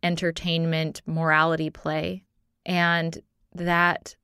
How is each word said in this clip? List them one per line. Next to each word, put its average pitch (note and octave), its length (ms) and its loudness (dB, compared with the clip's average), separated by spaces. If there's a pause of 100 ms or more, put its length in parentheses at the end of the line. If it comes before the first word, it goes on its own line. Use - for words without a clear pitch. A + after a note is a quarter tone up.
entertainment E3 1000 -2
morality D#3+ 640 2
play, D#3+ 540 -6 (420)
and E3+ 540 0 (340)
that F3 720 0